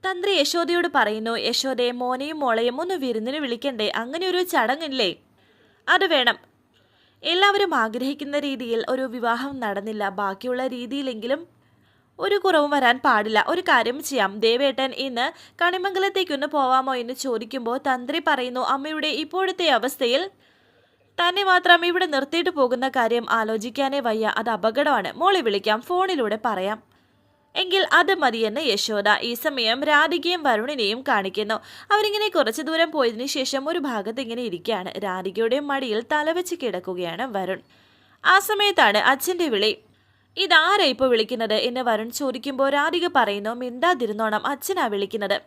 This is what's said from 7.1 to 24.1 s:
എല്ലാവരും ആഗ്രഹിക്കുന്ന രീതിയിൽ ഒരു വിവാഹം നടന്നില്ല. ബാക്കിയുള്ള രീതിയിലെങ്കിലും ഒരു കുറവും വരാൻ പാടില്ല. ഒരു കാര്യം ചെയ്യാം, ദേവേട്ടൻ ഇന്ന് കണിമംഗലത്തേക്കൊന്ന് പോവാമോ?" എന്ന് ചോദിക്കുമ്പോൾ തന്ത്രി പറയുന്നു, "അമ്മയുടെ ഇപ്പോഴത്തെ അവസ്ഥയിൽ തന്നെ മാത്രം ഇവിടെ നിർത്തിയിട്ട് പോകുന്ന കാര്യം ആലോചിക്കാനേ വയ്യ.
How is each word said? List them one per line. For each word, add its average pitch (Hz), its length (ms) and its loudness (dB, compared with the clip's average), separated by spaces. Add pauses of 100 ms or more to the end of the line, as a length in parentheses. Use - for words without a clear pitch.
എല്ലാവരും 392 520 2
ആഗ്രഹിക്കുന്ന 269 640 -2
രീതിയിൽ 240 500 -2
ഒരു 262 140 0
വിവാഹം 247 580 -4
നടന്നില്ല. 208 480 -4
ബാക്കിയുള്ള 208 580 -4
രീതിയിലെങ്കിലും 254 760 -4 (800)
ഒരു 403 200 0
കുറവും 320 320 2
വരാൻ 262 280 4
പാടില്ല. 214 500 2
ഒരു 339 120 0
കാര്യം 240 420 2
ചെയ്യാം, 208 380 -2
ദേവേട്ടൻ 269 560 2
ഇന്ന് 254 300 -2 (360)
കണിമംഗലത്തേക്കൊന്ന് 370 840 0
പോവാമോ?" 262 480 2
എന്ന് 247 180 -6
ചോദിക്കുമ്പോൾ 240 680 -4
തന്ത്രി 262 480 -2
പറയുന്നു, 254 340 0
"അമ്മയുടെ 302 460 -2
ഇപ്പോഴത്തെ 349 600 -2
അവസ്ഥയിൽ 269 640 0 (880)
തന്നെ 359 260 2
മാത്രം 359 420 4
ഇവിടെ 359 200 2
നിർത്തിയിട്ട് 294 440 0
പോകുന്ന 262 380 0
കാര്യം 233 420 0
ആലോചിക്കാനേ 226 680 -2
വയ്യ. 220 360 0